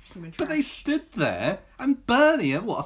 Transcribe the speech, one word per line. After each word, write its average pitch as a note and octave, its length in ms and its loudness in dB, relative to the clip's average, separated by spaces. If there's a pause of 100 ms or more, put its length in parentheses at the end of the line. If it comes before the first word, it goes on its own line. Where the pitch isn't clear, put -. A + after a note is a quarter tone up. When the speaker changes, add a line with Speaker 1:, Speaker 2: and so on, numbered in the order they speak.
(140)
Speaker 1:
human E3 180 -14
trash." D#4 160 -4
Speaker 2:
But D#4 80 -4
they D4+ 60 2
stood - 500 -4
there, C3 480 -2 (180)
and C4+ 280 -2
Bernie, B3+ 480 4
a, D#3+ 80 -2
what, G#3+ 240 -4